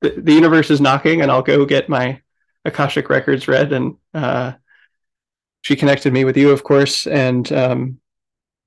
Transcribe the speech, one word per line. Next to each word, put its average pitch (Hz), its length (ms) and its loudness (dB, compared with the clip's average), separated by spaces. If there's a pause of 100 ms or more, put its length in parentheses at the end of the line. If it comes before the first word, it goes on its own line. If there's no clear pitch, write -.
the, 147 160 -2
the - 160 0
universe 160 380 4
is 143 100 2
knocking 143 420 2
and 139 80 0
I'll 131 120 0
go 143 220 2
get 139 240 -2
my 131 320 -4 (440)
Akashic - 440 -4
records 135 400 -2
read." 143 240 0
And, 131 240 -4 (180)
uh, 131 380 -6 (1120)
she 139 140 -2
connected 139 360 0
me 131 120 0
with 131 120 0
you, 143 140 4
of 139 140 0
course. 139 420 0
And, 127 460 -2
um, 127 460 -2 (680)